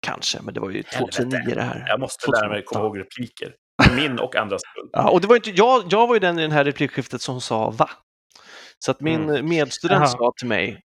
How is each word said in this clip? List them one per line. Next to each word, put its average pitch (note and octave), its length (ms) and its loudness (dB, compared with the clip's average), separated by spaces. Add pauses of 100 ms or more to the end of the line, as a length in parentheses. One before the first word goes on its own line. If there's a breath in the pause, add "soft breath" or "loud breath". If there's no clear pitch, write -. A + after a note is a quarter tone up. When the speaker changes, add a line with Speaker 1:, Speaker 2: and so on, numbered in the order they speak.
Speaker 1:
Kanske, - 360 -6
men G#2+ 120 -10
det - 60 -6
var G2+ 100 -4
ju F#2+ 60 -8
Speaker 2:
Helvete. G#2+ 220 -6
Speaker 1:
tvåtusen B2+ 320 -2
nio A#2+ 260 -4
det A2+ 80 -4
här. B2 240 -8
Speaker 2:
Jag G#2+ 120 0
måste - 320 -4
lära G#2+ 180 2
mig G#2 120 -4
Speaker 1:
Tvåtusenåtta. - 120 -10
Speaker 2:
komma G#2+ 120 0
ihåg G#2 140 -2
repliker. - 560 -12 (280)
För B2 120 8
min C3+ 240 -2
och - 160 -4
andras G2 260 -2
skull. - 320 -16
Speaker 1:
Ja, - 160 4
och F3+ 120 6
det F#3+ 60 -4
var A#3 80 8
inte, A3 160 0
jag, A3+ 380 4
jag A3 180 4
var A#3+ 80 4
ju A3 40 4
den F3 200 0
i D#3+ 80 0
det D#3 60 0
här D3 100 6
replikskiftet C#3 580 -2
som B2 200 -6
sa A2 280 -2
"va?" A2+ 200 0 (960 loud breath)
Så C#3 60 0
att C3 100 -2
min D#3 280 -2
Speaker 2:
Mm. D3 200 0
Speaker 1:
medstudent E3+ 520 0
Speaker 3:
Jaha. D3 60 4
Speaker 1:
sa A#2+ 300 0
till B2 100 -8
mig G2+ 340 -2 (120)